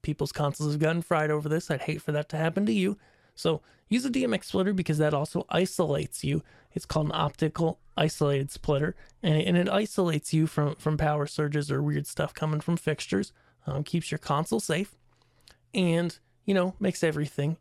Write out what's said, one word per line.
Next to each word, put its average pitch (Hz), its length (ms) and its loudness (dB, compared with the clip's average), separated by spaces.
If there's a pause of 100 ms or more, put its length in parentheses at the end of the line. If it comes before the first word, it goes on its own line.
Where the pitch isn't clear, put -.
People's 147 300 -2
consoles 147 400 -2
have 151 80 -2
gotten 165 220 2
fried 156 280 0
over 151 200 0
this. 160 200 0
I'd 139 120 -2
hate 151 200 -4
for 151 120 -4
that 147 160 -2
to 156 80 -6
happen 165 280 0
to 220 60 2
you. 202 260 2 (380)
So - 260 -2 (280)
use 247 160 2
a 269 40 -2
D 254 140 0
M 233 100 0
X 185 140 -4
splitter 190 240 0
because 165 280 0
that 151 140 4
also 143 360 -2
isolates 151 720 0
you. 151 200 0 (280)
It's - 140 -6
called 156 220 0
an 160 80 -2
optical 160 680 0 (160)
isolated 143 540 2
splitter. 151 440 0 (260)
And, 156 140 4
and 175 220 4
it 180 100 4
isolates 190 680 0
you 160 140 4
from, 147 280 0
from 156 200 -2
power 147 320 0
surges 147 420 -2
or 139 140 0
weird 147 240 -2
stuff - 260 -4
coming 156 280 -2
from 170 160 0
fixtures. - 560 -2 (340)
Um, 143 160 -4
keeps - 280 -4
your 151 60 -4
console 170 440 -2
safe 175 340 -4 (800)
and, 170 440 2 (280)
you 196 80 2
know, 185 260 2
makes 190 240 0
everything 151 580 0